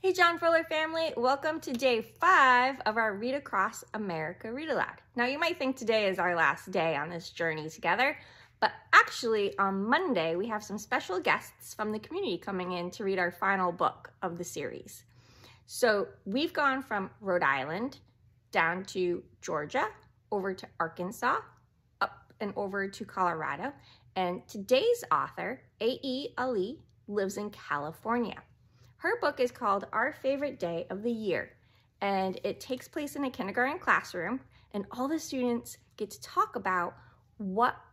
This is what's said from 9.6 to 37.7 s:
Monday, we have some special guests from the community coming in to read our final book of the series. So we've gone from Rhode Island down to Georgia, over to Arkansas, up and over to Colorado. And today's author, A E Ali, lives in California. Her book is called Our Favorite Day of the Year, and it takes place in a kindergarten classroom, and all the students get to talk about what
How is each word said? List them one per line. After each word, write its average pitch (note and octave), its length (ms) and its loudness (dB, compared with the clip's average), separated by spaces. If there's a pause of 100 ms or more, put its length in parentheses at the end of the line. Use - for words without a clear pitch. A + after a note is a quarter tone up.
Monday, A3 520 2
we G3 100 -2
have G#3+ 180 -6
some G3+ 140 -8
special C#4+ 420 -4
guests - 540 -2
from G#3+ 180 -4
the G#3+ 60 -4
community C4+ 400 -4
coming F3+ 340 -6
in F3 200 -4
to A3 120 -8
read F#3+ 140 0
our F3 120 2
final F#3+ 420 0
book - 380 -2 (120)
of F3 160 -4
the F3+ 40 -6
series. - 640 -10 (600)
So G#3+ 420 2 (160)
we've C#4 300 -2
gone C4+ 280 2
from G3+ 280 -4 (100)
Rhode F3+ 220 2
Island D3+ 560 0 (540)
down F3+ 340 2
to F3+ 360 -2 (200)
Georgia, E3 440 -2 (460)
over G3 220 -2
to - 120 -14 (140)
Arkansas, F3+ 600 -2 (600)
up - 400 -4
and G3+ 160 -6
over G3 320 -2
to G3 160 -10
Colorado. E3+ 680 -2 (460)
And F#3 320 -2
today's B3+ 640 2
author, E3+ 480 -2 (220)
A B3 200 0
E C4+ 260 -4 (100)
Ali, B3 400 -2 (280)
lives G3+ 300 -2
in G#3 140 -6
California. G3 920 -4 (600)
Her A4 160 0
book D4 220 0
is B3 100 2
called G3+ 440 0
Our B3+ 180 0
Favorite C#4 460 -2
Day E3+ 320 -2
of F#3+ 120 -6
the A#3+ 80 0
Year, G#3 420 -2 (500)
and F#3+ 420 0
it G3+ 160 -2
takes - 260 -8
place D4 300 -6
in C#4+ 80 -2
a C4 60 -2
kindergarten B3 480 -2
classroom, F#3+ 640 0 (340)
and G3+ 160 -2
all C4 180 -4
the D#4+ 100 0
students B3 600 -2 (180)
get G#3 140 -6
to - 100 -16
talk - 340 0
about F#3 400 0 (440)
what G#3 380 2 (160)